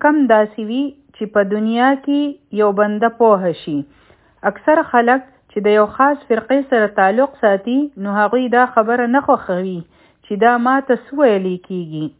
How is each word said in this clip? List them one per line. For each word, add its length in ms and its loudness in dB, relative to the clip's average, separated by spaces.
کم 160 4
داسې 360 0
وي 140 -4
چې 100 -8
په 80 2
دنیا 360 0
کې 560 -4
یو 80 4
بنده 300 0
پوهه 400 2
شي. 160 -6
اکثر 480 0
خلک 300 2
چې 140 -6
د 120 4
یو 80 4
خاص 220 2
فرقې 320 0
سره 300 0
تعلق 460 0
ساتي، 340 0
نو 220 -6
هغوی 260 0
دا 80 4
خبره 400 0
نه 120 2
خوښوي 520 -2
چې 80 -8
دا 140 4
ما 240 0
ته 140 -2
څه 240 -12
ویلې 380 2
کیږي. 380 -8